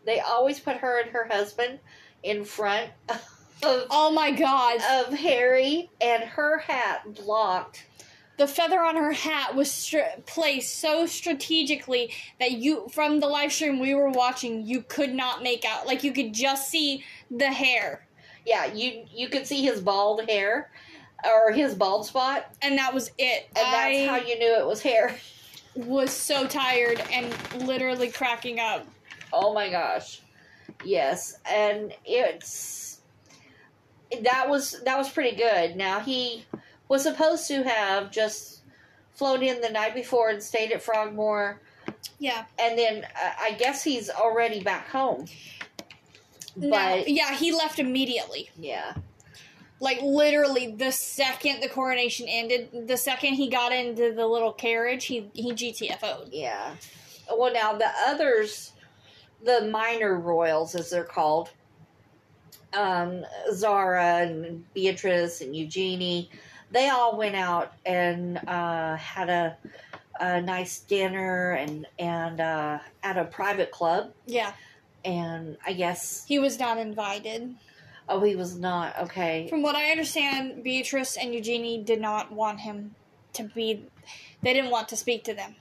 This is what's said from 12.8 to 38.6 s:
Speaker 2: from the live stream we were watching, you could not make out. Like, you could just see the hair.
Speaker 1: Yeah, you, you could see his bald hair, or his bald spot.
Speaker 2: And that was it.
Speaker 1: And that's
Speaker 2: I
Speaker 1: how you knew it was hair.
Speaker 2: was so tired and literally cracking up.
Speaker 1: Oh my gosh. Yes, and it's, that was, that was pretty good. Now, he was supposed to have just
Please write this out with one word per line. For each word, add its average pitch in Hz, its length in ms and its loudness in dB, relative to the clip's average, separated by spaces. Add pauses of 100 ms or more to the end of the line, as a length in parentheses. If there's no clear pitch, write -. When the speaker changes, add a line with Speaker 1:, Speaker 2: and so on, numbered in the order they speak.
Speaker 2:
from 302 300 2
the 285 80 2
live 285 240 0
stream 285 260 0
we 269 160 2
were 277 160 4
watching, 247 560 0
you 240 160 -2
could 277 320 -2
not 254 280 -2
make 240 220 -2
out. 220 220 -2
Like, 269 180 0
you 277 80 0
could 233 220 -2
just 269 360 0
see 285 340 0 (260)
the 262 220 2
hair. 240 500 0 (420)
Speaker 1:
Yeah, 202 220 2
you, 226 460 -4
you 240 160 -6
could 269 160 -2
see 277 200 0
his 226 160 2
bald 208 480 2
hair, 208 420 0 (540)
or 220 260 8
his 262 240 2
bald 208 320 2
spot. 262 560 -2
Speaker 2:
And 277 160 2
that 262 160 0
was 247 240 -2
it. 254 280 0 (100)
Speaker 1:
And - 0 -
that's 247 180 2
Speaker 2:
I 269 320 2
Speaker 1:
how 262 180 0
you 233 140 -2
knew 233 180 6
it 180 100 4
was 214 160 -2
hair. 226 340 4 (580)
Speaker 2:
was 262 380 0
so 269 340 0
tired 247 560 2 (100)
and 240 220 -2 (320)
literally 254 420 0
cracking 233 520 -4
up. 202 260 -2 (460)
Speaker 1:
Oh 196 200 4
my 208 180 0
gosh. 160 500 -2 (640)
Yes, 170 540 0 (120)
and 208 420 2 (120)
it's, - 960 -4 (1200)
that 254 260 4
was, 277 360 0
that 262 120 2
was 269 120 0
pretty 254 280 0
good. 185 380 4
Now, 190 260 -2
he 240 440 -4 (440)
was 269 140 4
supposed 311 460 2
to 277 160 0
have 202 480 0
just - 480 -2 (540)